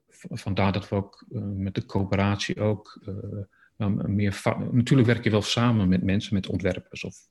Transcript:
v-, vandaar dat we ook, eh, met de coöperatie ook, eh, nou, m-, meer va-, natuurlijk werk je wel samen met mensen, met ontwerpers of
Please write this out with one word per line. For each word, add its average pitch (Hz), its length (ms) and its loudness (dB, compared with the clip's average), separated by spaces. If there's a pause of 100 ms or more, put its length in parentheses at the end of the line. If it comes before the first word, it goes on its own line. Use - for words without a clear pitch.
v-, - 200 -20
vandaar 98 440 0
dat 95 160 -4
we - 60 -2
ook, - 380 -4
eh, 110 100 -6
met 98 320 -4
de - 120 -4
coöperatie 98 760 0
ook, 104 460 -2
eh, 95 80 -8 (640)
nou, 101 160 0
m-, 98 220 -2
meer 98 180 2
va-, - 260 -2 (140)
natuurlijk 123 360 4
werk 117 160 2
je 110 60 2
wel 104 120 4
samen 113 460 2
met 92 140 4
mensen, 95 320 0
met 95 140 -2
ontwerpers - 560 -4
of - 260 -14